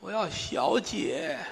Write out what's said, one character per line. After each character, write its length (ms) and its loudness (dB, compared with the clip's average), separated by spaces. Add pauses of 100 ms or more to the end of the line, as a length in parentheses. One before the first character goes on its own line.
我 100 -10
要 180 0
小 500 2
姐。 600 -2 (140)